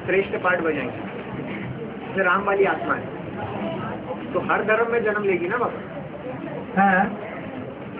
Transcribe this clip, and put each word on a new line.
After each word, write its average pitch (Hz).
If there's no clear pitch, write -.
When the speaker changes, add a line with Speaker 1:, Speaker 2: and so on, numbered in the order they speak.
Speaker 1:
श्रेष्ठ 190
पाठ 180
बजाएंगे। 143
जैसे 190
राम 185
वाली 196
आत्मा 160
है, -
तो 180
हर 175
धर्म 220
में 233
जन्म 208
लेगी 175
ना 214
बाबा? -
Speaker 2:
हाँ। 196